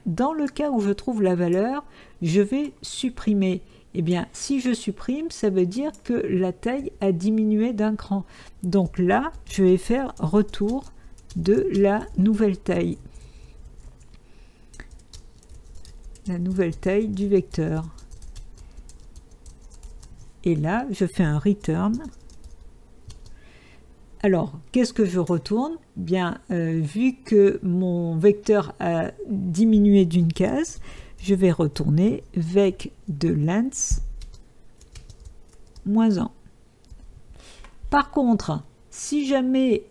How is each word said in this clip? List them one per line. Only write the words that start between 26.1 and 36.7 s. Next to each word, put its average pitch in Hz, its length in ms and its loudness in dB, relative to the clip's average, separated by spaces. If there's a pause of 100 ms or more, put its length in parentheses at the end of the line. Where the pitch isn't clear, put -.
euh, 165 320 0
vu 226 420 0
que 202 380 6
mon 175 540 0
vecteur 202 640 4
a 170 300 -2 (180)
diminué 202 800 6
d'une 165 260 2
case, 262 480 -2 (380)
je 196 160 0
vais 185 180 4
retourner 156 680 0 (120)
vec 185 580 0 (160)
de 160 200 -2
length 170 760 0 (1800)
moins 214 340 4
un. - 120 -4 (1600)